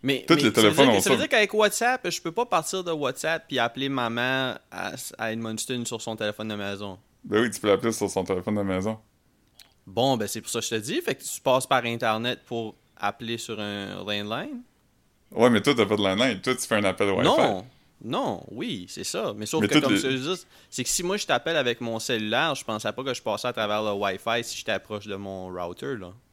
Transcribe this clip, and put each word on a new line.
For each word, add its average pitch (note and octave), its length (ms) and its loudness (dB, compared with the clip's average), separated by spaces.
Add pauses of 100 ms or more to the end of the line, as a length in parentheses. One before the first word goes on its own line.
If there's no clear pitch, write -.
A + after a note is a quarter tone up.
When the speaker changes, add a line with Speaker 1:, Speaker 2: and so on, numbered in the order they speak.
Speaker 1:
Mais, C3 220 0
Speaker 2:
Tous E3 80 8
Speaker 1:
mais D3 80 4
Speaker 2:
les - 0 -
Speaker 1:
ça B2 60 6
veut G#2 60 4
Speaker 2:
téléphones A2 320 8
Speaker 1:
dire B2 80 8
que, G2 40 6
Speaker 2:
ont - 20 4
Speaker 1:
ça - 100 2
veut - 60 6
Speaker 2:
ça. G#3+ 60 2
Speaker 1:
dire D#4 60 -2
qu'avec G#3+ 260 4
WhatsApp, G#3+ 560 2
je - 100 -6
peux E3 120 -6
pas A3+ 120 0
partir F#3 380 -2
de F3 80 -6
WhatsApp D#3 560 -2
puis C3 140 0
appeler C3+ 280 0
ma B2 220 0
mère B2+ 480 0 (120)
à, F#2 220 -6 (260)
à A2+ 140 -2
Edmundston A2+ 520 -4
sur A#2 180 -6
son A2 140 -6
téléphone A2 320 -4
de G#2+ 80 -4
maison. G2+ 420 -8 (260)
Speaker 2:
Ben G#2+ 180 4
oui, A#2+ 80 2
tu - 100 -8
peux G#2+ 80 2
l'appeler G#2 240 6
sur G#2 180 0
son F#2 140 0
téléphone F#2+ 320 0
de G2+ 60 0
maison. G2 360 0 (880)
Speaker 1:
Bon, A#2+ 300 2
ben G#2+ 100 -2
c'est A2 140 -6
pour - 100 -12
ça A#2 100 -2
que - 60 -6
je - 40 -4
te A#2 100 -2
dis. E3+ 200 -4
Fait - 140 -4
que - 80 -14
tu - 180 -8
passes C3 260 4
par B2 180 2
Internet A#2 600 -2
pour A2+ 280 -6 (220)
appeler A2+ 420 -4
sur A2 220 -8
un G2+ 340 -6 (100)
landline ? A2+ 580 -6 (680)
Speaker 2:
Ouais, A#2+ 200 6
mais A2 120 4
toi, C#3+ 120 4
t'as A2+ 120 4
pas G#2 100 2
de G2 60 0
landline. G2+ 380 2
Toi, B2+ 160 0
tu - 100 -6
fais - 100 0
un G#2 80 2
appel G2 260 2
Wi-Fi. F#2 140 2
Speaker 1:
Non, A2 400 4 (400)
non, C3+ 460 -4
oui, A#2+ 380 -8
c'est - 160 -10
ça. F#3 320 -4
Mais G#2+ 100 -6
sauf - 160 0
Speaker 2:
Mais - 60 2
Speaker 1:
que, D3+ 60 0
Speaker 2:
toutes D3+ 100 -6
Speaker 1:
comme B2 80 2
Speaker 2:
les G2 80 2
Speaker 1:
je C3 80 -2
te C3+ 260 -2
dis, - 120 -14 (220)
c'est - 140 -8
que - 80 -4
si F3+ 140 -2
moi, F#3 120 -2
je G#3 100 -6
t'appelle E3 300 0
avec B2 240 0
mon A2+ 200 -4
cellulaire, A#2+ 560 0
je - 80 -10
pensais G#2+ 280 -4
pas C3 120 -8
que C3 100 -4
je - 80 -10
passais - 260 -2
à B2 40 -4
travers G#2+ 320 -2
le G#2+ 80 0
Wi-Fi G2+ 500 0
si - 160 -8
j'étais G#2 220 -2
proche G#2+ 260 -10
de G2+ 80 -8
mon F#2+ 340 -8
router, F2+ 480 -8
là. F#2 160 -12 (200)